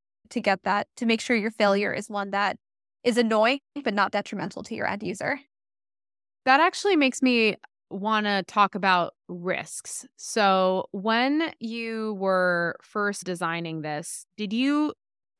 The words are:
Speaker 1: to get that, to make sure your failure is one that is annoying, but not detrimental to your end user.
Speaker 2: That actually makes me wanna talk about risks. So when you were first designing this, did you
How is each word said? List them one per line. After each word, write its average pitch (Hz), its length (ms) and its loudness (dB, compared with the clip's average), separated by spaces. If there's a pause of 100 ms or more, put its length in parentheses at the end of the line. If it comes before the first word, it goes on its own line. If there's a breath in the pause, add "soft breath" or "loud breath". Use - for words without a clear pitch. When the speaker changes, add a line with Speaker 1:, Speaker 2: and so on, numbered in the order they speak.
(300)
Speaker 1:
to 240 100 -4
get 196 220 0
that, 202 240 0 (100)
to - 80 -6
make 226 160 2
sure 247 160 0
your 214 140 0
failure 202 420 2
is - 160 -6
one 202 220 -6
that 196 260 0 (480)
is 240 140 4
annoying, 226 420 4 (240)
but 220 80 0
not 202 200 2
detrimental 202 500 -4
to - 120 -10
your 208 120 -4
end 202 160 -4
user. 269 380 -4 (1040)
Speaker 2:
That 262 160 6
actually 370 360 2
makes 269 240 2
me 233 360 4 (340)
wanna 208 540 0
talk 202 300 2
about 185 400 0 (120)
risks. - 800 -8 (100)
So 190 760 2
when 247 640 0
you 226 560 -6
were 180 680 0
first 202 420 -4
designing 170 580 -6
this, 151 420 -8 (140)
did 208 140 -6
you 285 420 0 (460)